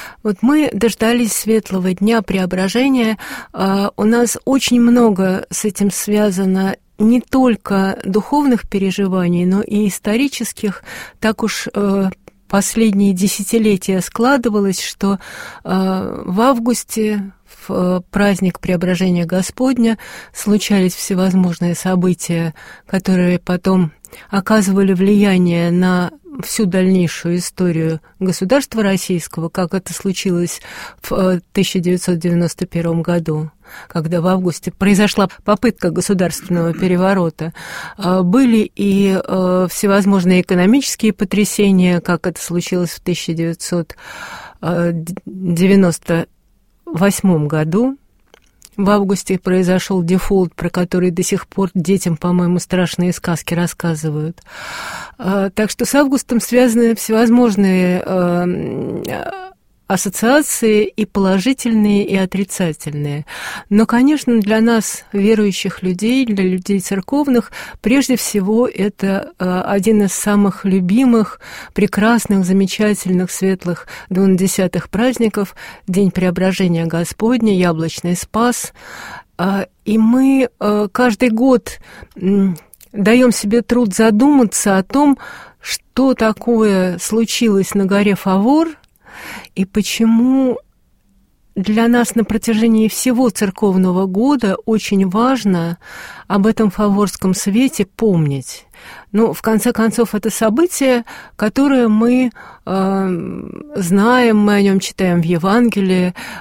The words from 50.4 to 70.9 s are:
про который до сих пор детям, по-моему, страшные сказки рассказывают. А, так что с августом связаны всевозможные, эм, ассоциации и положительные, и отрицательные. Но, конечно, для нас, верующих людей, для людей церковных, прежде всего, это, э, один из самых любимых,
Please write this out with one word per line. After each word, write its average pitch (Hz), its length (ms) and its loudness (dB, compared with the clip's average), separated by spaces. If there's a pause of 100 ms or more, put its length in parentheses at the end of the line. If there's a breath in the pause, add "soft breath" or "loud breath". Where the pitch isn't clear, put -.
про 175 160 -6
который 180 400 0
до 175 120 -2
сих - 240 -4
пор 196 280 -2
детям, 175 420 0
по-моему, 180 420 0
страшные 180 540 -2
сказки - 400 -6
рассказывают. 160 880 -4 (760 loud breath)
А, 196 320 0
так 214 200 -2
что - 140 -4
с - 100 -2
августом 269 460 2
связаны 233 540 2
всевозможные, 202 1040 2
эм, 175 1000 -2 (840)
ассоциации 214 1000 0
и - 180 -4
положительные, 208 1000 0
и 196 100 -2
отрицательные. 156 1120 -4 (420 loud breath)
Но, 208 160 4
конечно, 247 560 2
для 220 220 2
нас, 226 500 0
верующих 202 720 0
людей, 214 420 0
для 202 200 -2
людей 185 360 -2
церковных, 247 720 -2 (300 loud breath)
прежде 254 340 2
всего, 214 500 0
это, 196 720 -4
э, 185 280 -2
один 202 380 2
из 190 100 -2
самых 202 500 0
любимых, 202 760 2 (340 loud breath)